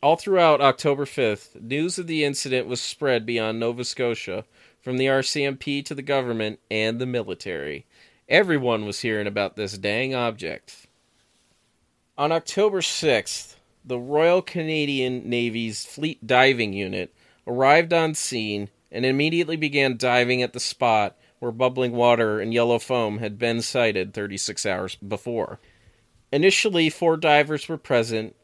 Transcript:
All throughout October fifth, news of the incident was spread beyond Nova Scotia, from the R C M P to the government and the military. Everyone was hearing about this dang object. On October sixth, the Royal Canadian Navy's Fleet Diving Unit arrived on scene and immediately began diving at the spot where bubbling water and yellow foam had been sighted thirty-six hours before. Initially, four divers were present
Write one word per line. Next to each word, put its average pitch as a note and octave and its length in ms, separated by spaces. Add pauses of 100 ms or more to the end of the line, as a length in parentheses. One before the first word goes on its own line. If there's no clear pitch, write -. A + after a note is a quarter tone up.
All D3+ 140
throughout E3+ 440
October C#3 460
fifth, A2+ 560
news D3 380
of F3 80
the D#3+ 160
incident C3+ 420
was A#2 160
spread A#2+ 460
beyond A2+ 320
Nova A#2+ 240
Scotia, A2+ 600 (360)
from B2+ 180
the C3 100
R C3+ 140
C C#3+ 220
M C#3 140
P C#3+ 260
to - 100
the C#3 80
government A#2+ 580 (120)
and A2+ 280
the B2+ 60
military. F2+ 800 (440)
Everyone C3+ 560
was G2+ 160
hearing G#2+ 260
about G2+ 300
this G#2 200
dang A2 380
object. A2+ 720 (1300)
On D3 140
October F#3+ 500
sixth, - 760 (240)
the B2 160
Royal D#3 420
Canadian C#3+ 880
Navy's A#2 560
Fleet D3+ 400
Diving B2 460
Unit F#2+ 420 (320)
arrived C#3 460
on D#3+ 220
scene G#2+ 560 (200)
and A#2 160
immediately D#3 520
began C#3 400
diving B2 440
at B2 120
the A#2+ 80
spot A2 560 (220)
where B2 120
bubbling B2+ 400
water A#2 480
and A2 140
yellow A#2 260
foam A2+ 380
had G#2+ 200
been A#2 240
sighted G2+ 520
thirty-six G2+ 520
hours F#2+ 300
before. G#2+ 640 (720)
Initially, E3+ 580
four D#3+ 280
divers D3+ 500
were D#3+ 100
present A2+ 560 (100)